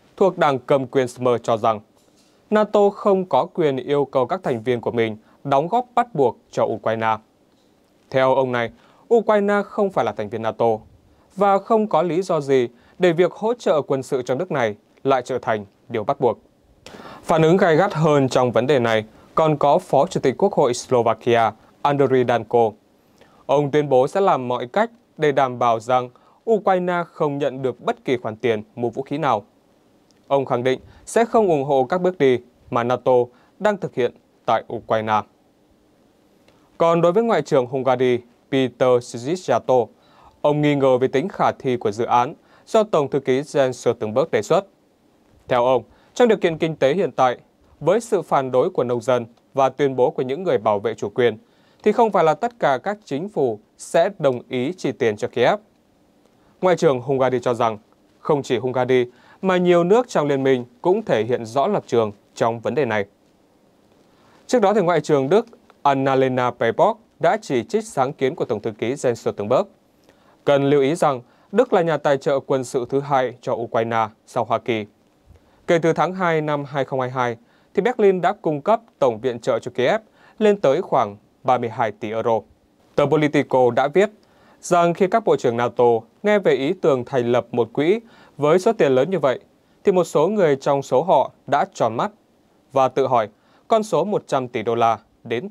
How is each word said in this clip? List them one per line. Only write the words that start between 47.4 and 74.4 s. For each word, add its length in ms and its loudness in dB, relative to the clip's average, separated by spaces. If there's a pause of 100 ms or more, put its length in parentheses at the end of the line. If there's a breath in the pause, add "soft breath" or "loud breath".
với 200 0
sự 220 -2
phản 300 -2
đối 180 2
của 140 -2
nông 180 -2
dân 240 0 (280)
và 160 2
tuyên 260 -2
bố 160 2
của 100 -6
những 220 -6
người 140 0
bảo 220 0
vệ 140 -4
chủ 160 -8
quyền, 280 0 (460 soft breath)
thì 80 2
không 200 2
phải 120 2
là 100 4
tất 260 -6
cả 180 2
các 280 -6
chính 240 -8
phủ 300 -2 (180)
sẽ 320 0 (100)
đồng 300 0
ý 240 -4
chi 180 -4
tiền 260 -2
cho 100 -6
Kiev. 320 0 (1000 soft breath)
Ngoại 140 2
trưởng 260 0
Hungary 380 0
cho 140 -2
rằng, 240 -2 (420)
không 240 -2
chỉ 140 -2
Hungary, 480 0 (360 loud breath)
mà 160 0
nhiều 260 4
nước 240 2
trong 200 -2
liên 160 0
minh 220 2 (160)
cũng 240 0
thể 180 0
hiện 220 -4
rõ 220 -2
lập 200 -2
trường 240 0 (240)
trong 240 -2
vấn 160 -6
đề 100 0
này. 200 -2 (1400 soft breath)
Trước 140 2
đó, 120 4
thì 80 2
Ngoại 200 2
trưởng 280 0
Đức 160 2 (380)
Annalena 680 2
Baerbock 480 0 (200)
đã 220 2
chỉ 220 -2
trích 220 -4
sáng 280 -4
kiến 220 -2
của 100 -4
Tổng 160 -4
thư 100 -6
ký 220 -6
Jens 200 -2
Stoltenberg. 540 -2 (760 soft breath)
Cần 260 2
lưu 120 4
ý 140 0
rằng, 260 0 (300 soft breath)
Đức 220 0
là 80 4
nhà 160 0
tài 200 0
trợ 220 -2
quân 240 -2
sự 260 -6
thứ 100 -2
hai 420 -2
cho 120 -6
Ukraine 540 -2 (200)
sau 160 -4